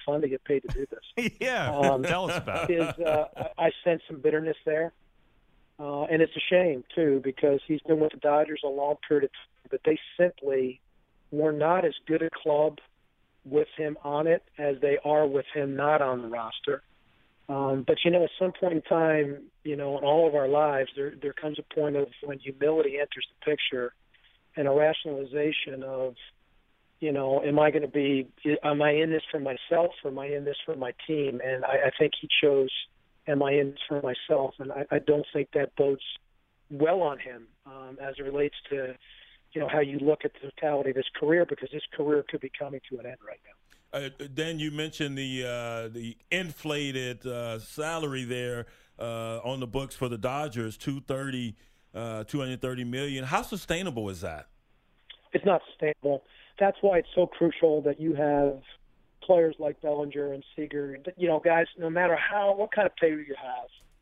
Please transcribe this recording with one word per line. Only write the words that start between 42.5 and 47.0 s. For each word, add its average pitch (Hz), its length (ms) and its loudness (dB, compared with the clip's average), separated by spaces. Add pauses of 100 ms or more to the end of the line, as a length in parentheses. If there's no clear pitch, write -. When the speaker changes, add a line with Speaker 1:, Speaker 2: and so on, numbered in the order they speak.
Speaker 1:
coming 139 320 -10
to 127 100 -10
an 117 60 -14
end 123 200 -14
right - 200 -16
now. - 540 -14
Speaker 3:
Uh, 139 100 -8 (240)
Dan, 160 260 -4
you 151 120 -4
mentioned 151 460 -4
the, 131 260 -4
uh, 117 500 -6
the 117 240 -10 (140)
inflated, 147 920 -4